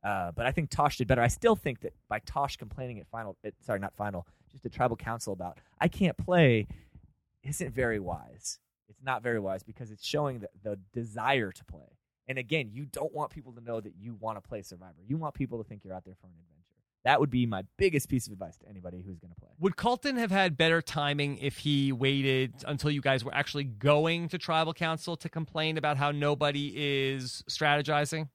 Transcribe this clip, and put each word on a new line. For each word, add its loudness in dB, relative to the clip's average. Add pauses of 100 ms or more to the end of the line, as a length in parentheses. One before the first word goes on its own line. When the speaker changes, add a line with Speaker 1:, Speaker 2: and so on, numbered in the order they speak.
Speaker 1:
Uh, -2
but -2
I 0
think -2
Tosh 2
did -2
better. 4
I 6
still 4
think -4
that -8 (140)
by -2
Tosh -2
complaining -10
at -18
final, -10
at, -8
sorry, -2
not -6
final, -4 (240)
just -16
at -6
tribal 0
council -8
about, -8 (200)
"I 4
can't 2
play," 6 (760)
isn't -6
very 0
wise. -10 (300)
It's -20
not -2
very 0
wise -4
because -14
it's -20
showing -2
the, -12 (140)
the -6 (120)
desire 0
to -18
play. -18 (300)
And -4
again, -2
you -8
don't -6
want -4
people -18
to -20
know -6
that -14
you -12
wanna -6
play -10
Survivor. -20
You -2
want -6
people -4
to -12
think -16
you're -12
out -10
there -20
for -20
an -20
adventure. -20 (260)
That 6
would 4
be 4
my -2 (140)
biggest 2
piece 0
of -12
advice -12
to -20
anybody -12
who's -12
gonna -20
play. -20 (100)
Speaker 2:
Would 2
Colton 0
have 2
had 4
better 6
timing 0
if -4
he 2
waited 2 (140)
until -2
you -2
guys 2
were -8
actually -2
going 4
to -6
tribal 0
council -2
to -8
complain -2
about 2
how 2
nobody 2
is -2
strategizing? 0